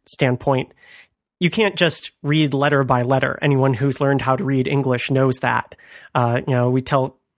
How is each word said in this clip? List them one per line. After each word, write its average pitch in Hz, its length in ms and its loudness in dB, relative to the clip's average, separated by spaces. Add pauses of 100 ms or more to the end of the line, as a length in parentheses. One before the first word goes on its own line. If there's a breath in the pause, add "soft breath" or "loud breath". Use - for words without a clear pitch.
standpoint, 131 640 0 (680 loud breath)
you 175 100 2
can't 202 240 0
just - 380 0 (100)
read 147 320 0
letter 139 300 2
by 127 180 0
letter. 131 400 0
Anyone 135 320 2
who's 135 260 -2
learned 139 220 0
how 131 140 0
to - 80 -4
read 135 240 0
English 131 420 -2
knows 131 300 2
that. 123 340 -2 (400 loud breath)
Uh, 123 320 2
you 143 80 0
know, 123 160 2
we 127 120 0
tell, 135 360 -2 (200)